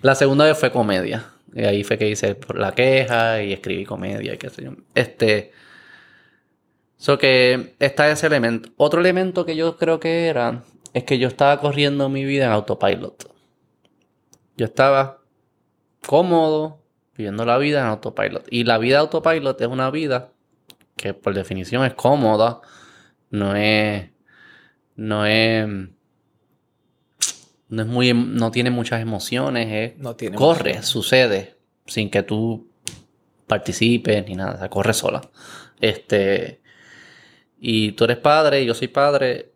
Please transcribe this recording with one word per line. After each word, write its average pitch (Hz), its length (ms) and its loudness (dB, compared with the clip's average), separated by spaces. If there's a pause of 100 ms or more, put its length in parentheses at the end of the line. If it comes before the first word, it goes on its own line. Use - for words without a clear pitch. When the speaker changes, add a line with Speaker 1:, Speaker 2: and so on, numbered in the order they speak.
Speaker 1:
La 135 140 6
segunda 139 280 4
vez 156 140 4
fue 131 140 2
comedia. 110 560 -2 (280)
Y 113 80 -4
ahí 101 220 2
fue 110 140 0
que 107 100 0
hice 104 260 -2
por - 240 -10
la 98 140 -2
queja 120 680 2
y 101 120 -4
escribí 95 320 -6
comedia 101 480 -8
y - 60 -12
qué - 100 -14
sé - 140 -16
yo. 131 80 -14 (240)
Este, 110 560 0 (1500)
so 139 220 0
que 127 600 2
está 143 300 2
ese 151 160 -2
elemento. 117 520 0
Otro 151 220 2
elemento 180 460 0
que 165 100 -6
yo 165 220 -2
creo 160 220 0
que 165 260 -2
era 120 380 -2 (300)
es 123 100 -4
que 131 160 0
yo 127 80 2
estaba 139 320 2
corriendo 143 500 0
mi 135 160 -4
vida 139 200 0
en 117 80 2
autopilot. 98 800 -2 (1300)
Yo 117 80 -2
estaba 135 540 0 (880)
cómodo, 156 720 0 (340)
viviendo 107 300 -6
la 120 140 2
vida 147 220 0
en 127 40 -2
autopilot. 104 640 -4
Y 120 140 -2
la 113 160 2
vida 123 200 2
autopilot 151 640 0
es 120 60 -2
una 131 240 -2
vida 139 400 -4 (640)
que 98 180 -8
por 98 220 -4
definición 98 500 -4
es 127 80 -2
cómoda, 120 680 2 (680)
no 101 260 -2
es, 104 540 0 (840)
no 107 320 -4
es, 110 400 2 (2000)
no 110 120 -4
es 110 60 -2
muy 123 220 2
em-, 120 260 2
no 113 160 0
tiene 123 180 0
muchas 117 320 -2
emociones, 117 680 -4 (260)
es - 60 -20
Speaker 2:
No 120 160 -10
tiene 101 220 -8
Speaker 1:
corre, 147 340 2
Speaker 2:
emociones. - 140 -8
Speaker 1:
sucede, 113 680 0 (320)
sin 107 240 -4
que 101 120 2
tú 110 460 -4 (800)
participes 110 800 0
ni 101 80 -8
nada, 95 180 -6
o 92 60 -10
sea, 95 100 -8
corre 101 240 0
sola. - 280 -2 (600)
Este, 98 800 0 (960)
y 107 340 0
tú - 120 2
eres 120 120 2
padre, 147 440 4
y 131 60 0
yo 117 80 0
soy 123 120 -6
padre 139 680 0